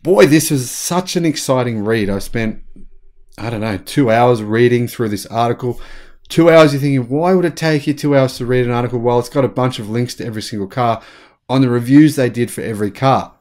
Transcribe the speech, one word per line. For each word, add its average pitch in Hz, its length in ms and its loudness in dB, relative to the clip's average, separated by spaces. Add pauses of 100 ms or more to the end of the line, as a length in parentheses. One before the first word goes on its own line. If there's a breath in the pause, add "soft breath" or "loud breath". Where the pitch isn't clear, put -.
Boy, 190 260 6
this 151 220 2
was 131 220 -2
such 180 460 -4
an 170 80 -2
exciting 123 580 -2
read. 107 260 0
I 101 100 -2
spent, 110 420 -6 (760)
I 110 120 -8
don't 113 100 -6
know, 107 180 -4
two 127 320 -2
hours 120 320 4
reading 120 460 2
through 113 220 -4
this 104 160 -6
article. 120 560 -4 (480 loud breath)
Two 165 200 4
hours, 160 220 8
you're 139 100 -2
thinking, 135 280 0
"Why 160 240 0
would 185 100 2
it 160 140 -4
take 156 280 -2
you 156 80 -2
two 147 220 0
hours 131 220 2
to 123 80 -8
read 123 200 0
an 120 60 -4
article?" 120 280 -2
Well, 120 200 2
it's 120 80 -4
got 143 160 0
a 127 60 0
bunch 127 280 -2
of 107 120 -10
links 120 260 -4
to - 100 -12
every 110 160 -8
single 98 280 -8
car 117 320 -2 (480 loud breath)
on 131 100 2
the 131 100 2
reviews 135 460 4
they 123 140 0
did 117 200 -4
for - 120 -12
every 104 300 -4
car. 131 500 0